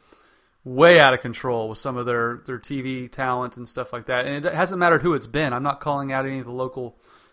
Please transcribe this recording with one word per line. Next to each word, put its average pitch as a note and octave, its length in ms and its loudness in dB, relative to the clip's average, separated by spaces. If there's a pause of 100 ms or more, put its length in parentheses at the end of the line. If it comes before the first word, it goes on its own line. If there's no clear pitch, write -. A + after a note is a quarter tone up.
(640)
way D#3 360 8
out C#3 140 8
of B2+ 60 0
control A#2 500 -6
with G#2+ 80 -10
some C3 180 -8
of A#2+ 120 -6
their, A#2+ 400 -4
their B2+ 100 -8
T C#3 240 -10
V B2+ 260 -8
talent B2 480 -6
and A#2+ 140 -16
stuff - 240 -10
like A#2 140 -12
that. B2+ 180 0
And C#3+ 220 -6
it E3 60 -4
hasn't F3+ 260 -2
mattered E3+ 240 4
who E3+ 100 2
it's C3+ 140 -4
been. C#3 260 -2
I'm B2 80 -4
not C#3+ 180 -4
calling C#3 320 -4
out C3+ 140 -2
any C3+ 140 -6
of B2 60 -12
the A#2 60 -14
local B2+ 460 -8 (360)